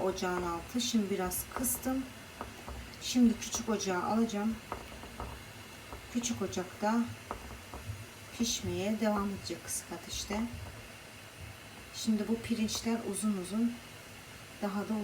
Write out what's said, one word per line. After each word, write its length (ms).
ocağın 380
altı. 380
Şimdi 300
biraz 340
kıstım. 480
Şimdi 380
küçük 280
ocağa 340
alacağım. 540
Küçük 300
ocakta 580
pişmeye 640
devam 300
edecek 340
kısık 280
ateşte. 480
Şimdi 340
bu 80
pirinçler 600
uzun 260
uzun 380
daha 180
da 240